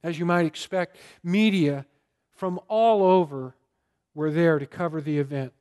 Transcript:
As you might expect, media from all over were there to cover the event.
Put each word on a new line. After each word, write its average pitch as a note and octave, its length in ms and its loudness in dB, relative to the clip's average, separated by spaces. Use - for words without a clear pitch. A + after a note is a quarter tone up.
As E3 160 -8
you E3+ 80 -2
might F3 180 2
expect, - 540 -6
media F3 640 0
from F3+ 320 -6
all A3 340 4
over D3 520 2
were D3+ 160 -2
there D#3+ 280 2
to C#3 80 -6
cover D#3+ 340 -8
the D3 180 -4
event. C#3 420 -6